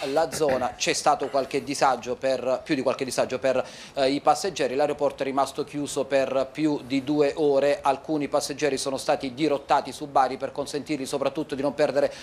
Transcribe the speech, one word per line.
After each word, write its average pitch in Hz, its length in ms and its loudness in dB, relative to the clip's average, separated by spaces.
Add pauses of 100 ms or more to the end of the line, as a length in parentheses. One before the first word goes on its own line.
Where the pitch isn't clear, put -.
(120)
la 160 200 2
zona. 131 440 0
C'è - 180 0
stato 143 360 2
qualche 135 340 0
disagio 123 520 0
per, 131 480 0
più 165 100 0
di 131 80 0
qualche 127 240 0
disagio 123 320 -2
per, 127 260 0 (320)
eh, 135 140 2
i 139 120 0
passeggeri, 151 540 2
l'aeroporto 143 480 0
è - 20 -2
rimasto 135 380 -2
chiuso 143 420 -4
per 131 460 0
più 151 340 0
di 131 180 0
due 147 340 2
ore, 143 440 4
alcuni 143 460 0
passeggeri 139 500 0
sono 131 200 -4
stati 139 360 -2
dirottati 143 580 0
su 147 160 -10
Bari 135 300 2
per 131 140 -6
consentirgli 143 540 -6
soprattutto 139 500 -2
di 131 60 -4
non 139 120 0
perdere 139 500 2